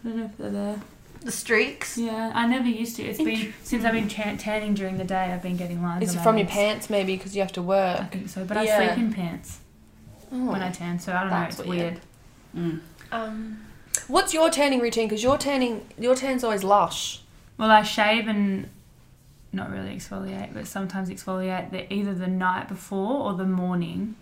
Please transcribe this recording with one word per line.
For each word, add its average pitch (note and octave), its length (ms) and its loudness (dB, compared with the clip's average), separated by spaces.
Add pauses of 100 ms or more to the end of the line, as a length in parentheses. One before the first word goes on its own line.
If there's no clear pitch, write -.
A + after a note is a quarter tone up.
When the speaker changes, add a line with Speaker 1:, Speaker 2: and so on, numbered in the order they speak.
Speaker 1:
I A#3 40 -4
don't A3+ 100 -4
know A3+ 80 -4
if G#3 100 -12
they're G3+ 140 -6
there. G3+ 260 -2 (460)
Speaker 2:
The B3+ 100 -6
streaks? - 640 0
Speaker 1:
Yeah, A3+ 380 -2
I A#3 120 4
never B3 220 4
used A3+ 280 -2
to. - 80 -6
It's - 140 -4
been, D#4+ 100 2
Speaker 2:
Interesting. A3 260 -2 (100)
Speaker 1:
since A#3 220 0
I've A3+ 80 4
been A3 140 2
tan-, G#3 280 -4
tanning G#3+ 380 -2
during F#3+ 240 -2
the F#3+ 60 -2
day, F#3 280 0
I've F3+ 100 -4
been F3+ 140 -2
getting F3 260 -4
lines F3 220 0
Speaker 3:
Is F3 60 0
Speaker 1:
on F3 40 0
Speaker 3:
it F3+ 40 -2
Speaker 1:
my E3+ 40 -4
Speaker 3:
from A3 140 6
your G3+ 100 4
Speaker 1:
legs. - 100 -4
Speaker 3:
pants, G#3+ 340 0
maybe, F#3+ 260 2
'cause F#3+ 180 -10
you G3 80 0
have F#3 120 -2
to F3+ 80 -4
work? F#3 380 2
Speaker 1:
I G3 40 -4
think F#3 240 -8
so, F#3+ 160 -8
but G#3 140 -2
I A3 60 2
Speaker 3:
Yeah. G#3+ 120 4
Speaker 1:
sleep G3+ 220 4
in A3+ 160 2
pants F3 440 -6 (720)
Speaker 3:
Oh. B3+ 220 -2
Speaker 1:
when G3 100 -2
I F3+ 80 -2
tan, F3 300 -4
so F#3 140 -6
I F3+ 60 2
don't F#3+ 100 0
know, F3+ 100 2
Speaker 3:
That's E3 180 -4
Speaker 1:
it's - 100 -6
Speaker 3:
weird. F3 140 0
Speaker 1:
weird. E3+ 180 -4 (560)
Speaker 2:
Mm. E3 240 -2 (320)
Speaker 3:
Um, A3 460 -6 (500)
what's F#4 240 2
your D#4+ 160 6
tanning C#4 320 4
routine? A3+ 280 0
'Cause G#3 140 -2
your C4 140 6
tanning, C4 460 0 (160)
your A#3+ 160 4
tan's B3+ 300 0
always G#3+ 200 2
lush. F#3+ 560 4 (380)
Speaker 1:
Well, A3 120 4
I G#3+ 120 10
shave G#3+ 460 2
and G3 400 2 (840)
not G3 180 -6
really G3 260 -8
exfoliate, F#3+ 580 -10
but G#3+ 120 -10
sometimes F#3+ 440 -6
exfoliate F#3 600 -4
the, F#3+ 220 -8
either G3+ 220 -2
the F3+ 140 -2
night F#3 400 0
before G3 460 -2 (100)
or G3+ 100 -2
the F#3 100 -2
morning F3+ 760 0